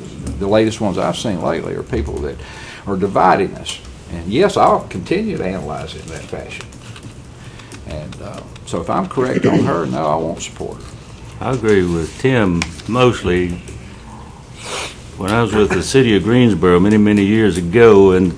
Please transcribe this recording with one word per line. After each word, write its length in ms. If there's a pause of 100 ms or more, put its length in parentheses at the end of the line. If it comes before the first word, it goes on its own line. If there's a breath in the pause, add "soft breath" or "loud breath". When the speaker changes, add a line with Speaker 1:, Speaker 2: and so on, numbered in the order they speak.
(380)
Speaker 1:
the 100
latest 340
ones 160
I've 200
seen 240
lately 320
are 100
people 360
that 180 (480 loud breath)
are 100
dividing 600
us. 240 (320)
And 160
yes, 300
I'll 300
continue 500
to 80
analyze 500
it 80
in 60
that 140
fashion. 420 (1200 loud breath)
And, 340
uh, 200 (240)
so 160
if 80
I'm 180
correct 380
on 180
her, 220
no, 200
I 100
won't 260
support 400
her. 80 (500)
Speaker 2:
I 140
agree 320
with 340
Tim 420 (260)
mostly. 760 (1600 loud breath)
When 120
I 140
was 100
with 160
the 140
city 320
of 80
Greensboro 560
many, 180
many 260
years 340
ago 560
in, 240